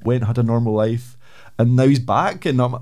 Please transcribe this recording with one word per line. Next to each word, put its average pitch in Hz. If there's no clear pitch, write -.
went 123
and 107
had 113
a 120
normal 117
life. 110
And 123
now 131
he's 139
back, 160
and 135
I'm, 123